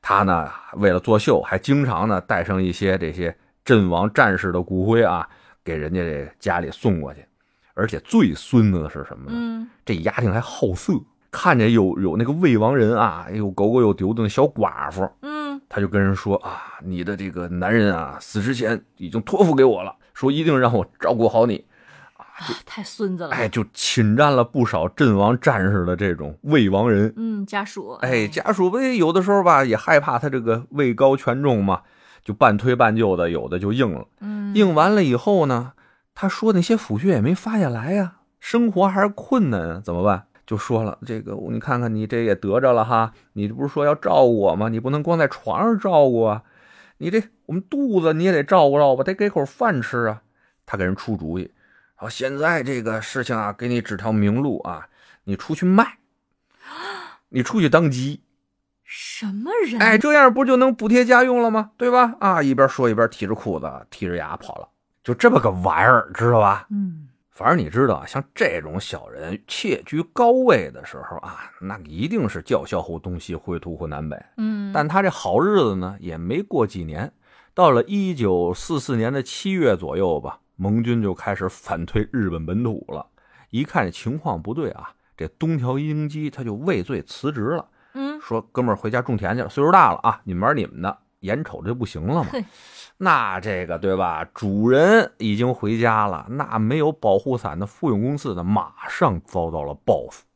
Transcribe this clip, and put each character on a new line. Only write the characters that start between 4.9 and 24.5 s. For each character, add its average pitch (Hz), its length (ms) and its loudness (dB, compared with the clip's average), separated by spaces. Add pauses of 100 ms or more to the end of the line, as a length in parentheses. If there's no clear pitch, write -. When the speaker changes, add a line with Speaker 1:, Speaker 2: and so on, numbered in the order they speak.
Speaker 1:
啊， 87 260 0 (360)
给 82 120 -6
人 78 160 -6
家 92 120 -2
这 71 340 -8
家 87 220 -2
里 76 100 -8
送 92 300 -2
过 69 120 -10
去。 - 140 -20 (480)
而 98 100 -2
且 107 160 -4
最 156 320 2
孙 107 380 2
子 90 100 0
的 76 80 -6
是 71 200 -10
什 - 100 -16
么 65 60 -18
呢？ 69 80 -12
Speaker 2:
嗯。 233 360 -6 (160)
Speaker 1:
这 104 120 -4
丫 85 240 -4
挺 113 120 0
还 107 80 -2
好 - 320 -4
色， 92 200 -4 (400)
看 156 260 2
见 113 140 6
有， 98 260 4
有 92 180 0
那 117 80 2
个 123 60 -4
未 151 260 4
亡 110 200 4
人 117 200 4
啊， 92 360 -2
有 104 180 -4
狗 101 220 0
狗 127 80 4
有 107 120 6
丢 95 220 0
的 113 80 -2
那 107 60 2
小 131 160 2
寡 98 480 -2
妇， 95 180 -4 (120)
Speaker 2:
嗯。 285 460 -10
Speaker 1:
他 - 120 -6
就 101 80 0
跟 98 120 0
人 98 140 2
说 98 220 -2
啊 - 480 -10
：“你 90 180 -6
的 98 140 -6
这 95 140 -10
个 87 180 -8
男 90 260 -2
人 104 180 4
啊， 76 280 -6
死 - 200 -6
之 123 140 -2
前 117 260 -4 (160)
已 87 140 -12
经 113 120 -4
托 190 220 2
付 165 100 4
给 135 100 6
我 104 180 4
了， 95 120 -10 (200)
说 135 160 0
一 151 140 0
定 151 140 2
让 123 140 4
我 98 140 0 (140)
照 85 120 0
顾 113 160 2
好 113 160 4
你。” 117 200 -2 (520)
啊， - 80 -20 (220)
就 165 80 -6
Speaker 2:
啊， - 100 -14
太 - 180 -12
孙 190 360 -6
子 170 60 -8
了。 147 100 -6
Speaker 1:
哎， 117 140 -2
就 113 140 -2 (120)
侵 110 420 2
占 143 180 6
了 123 80 6
不 120 220 0